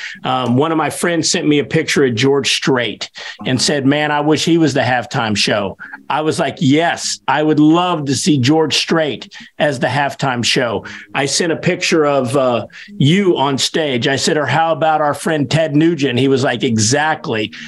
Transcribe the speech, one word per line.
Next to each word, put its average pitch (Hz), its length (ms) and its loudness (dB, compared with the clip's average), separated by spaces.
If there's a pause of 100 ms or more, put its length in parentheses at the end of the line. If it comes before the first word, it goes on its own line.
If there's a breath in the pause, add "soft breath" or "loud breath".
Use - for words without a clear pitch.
(220 loud breath)
Um, 127 340 0
one 151 140 2
of 160 80 0
my 147 120 0
friends 165 400 -2
sent 156 180 -2
me 147 100 4
a 139 60 2
picture 156 400 0
of 123 100 2
George 139 400 2
Strait 120 560 -2 (340 loud breath)
and 127 160 0
said, 143 260 0
"Man, 147 260 2
I 147 80 0
wish 151 240 2
he 170 140 4
was 147 160 2
the 135 60 0
halftime 117 560 -2
show." 101 400 -2 (320 loud breath)
I 139 120 -2
was 156 180 -2
like, 151 220 -2
"Yes, 147 680 0
I 143 160 0
would 156 160 2
love 165 460 4
to 135 100 -2
see 151 240 0
George 151 380 2
Strait 147 580 -2 (240 loud breath)
as 143 220 0
the 165 80 -2
halftime 131 560 -2
show." 117 400 -2 (300 loud breath)
I 139 120 -2
sent 165 260 0
a 139 40 -2
picture 170 480 0
of, 135 320 0
uh, 123 300 0 (320 loud breath)
you 175 400 2
on 135 200 0
stage. 135 480 -2
I 139 100 0
said, 156 200 0
"Or 147 100 0
how 160 260 2
about 156 280 0
our 147 140 0
friend 147 360 -2
Ted 151 240 0
Nugent?" 143 440 2
He 135 100 2
was 131 160 2
like, 123 180 -2
"Exactly." 123 880 0 (160 loud breath)